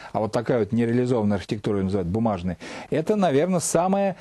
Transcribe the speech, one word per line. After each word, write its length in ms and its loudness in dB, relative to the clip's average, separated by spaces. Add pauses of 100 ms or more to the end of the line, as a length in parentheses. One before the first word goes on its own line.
(120)
а 60 -2
вот 140 -2
такая 260 0
вот 140 0
нереализованная 640 2
архитектура 400 -4
ее 80 0
называют 240 -2
бумажной, 480 -2 (340)
это, 240 0
наверное, 460 2
самое, 600 0